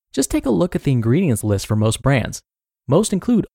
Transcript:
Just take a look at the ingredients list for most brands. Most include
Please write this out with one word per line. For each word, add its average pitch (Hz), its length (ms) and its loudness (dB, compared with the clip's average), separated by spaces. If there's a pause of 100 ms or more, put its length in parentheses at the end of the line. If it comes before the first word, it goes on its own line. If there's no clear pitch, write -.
(140)
Just - 160 -2
take 302 160 -2
a 269 40 0
look 180 240 0
at 175 100 -6
the 143 80 2
ingredients 123 520 2
list 101 220 0
for 107 100 0
most 107 240 0
brands. 113 400 -2 (480)
Most 170 240 2
include 208 420 0